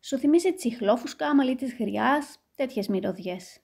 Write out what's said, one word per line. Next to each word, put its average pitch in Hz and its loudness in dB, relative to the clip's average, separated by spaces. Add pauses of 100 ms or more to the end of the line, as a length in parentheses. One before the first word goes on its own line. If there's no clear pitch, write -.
Σου 269 -4
θυμίζει 339 4
τσιχλόφουσκα, 240 -2
μαλλί 262 4
της 254 -8
γριάς, 226 -2 (160)
τέτοιες 254 -4
μυρωδιές. 185 -6